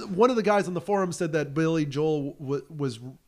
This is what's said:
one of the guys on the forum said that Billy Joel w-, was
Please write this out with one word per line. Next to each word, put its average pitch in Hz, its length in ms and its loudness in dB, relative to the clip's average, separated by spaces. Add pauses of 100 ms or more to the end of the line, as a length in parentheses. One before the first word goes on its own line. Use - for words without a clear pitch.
(140)
one 226 160 6
of 247 60 0
the 220 60 2
guys 202 260 4
on 180 60 -6
the 170 60 -4
forum 190 320 0
said 165 200 -4
that 147 220 -2
Billy 160 300 2
Joel 143 560 -2
w-, 135 240 -4 (100)
was 135 240 -4 (300)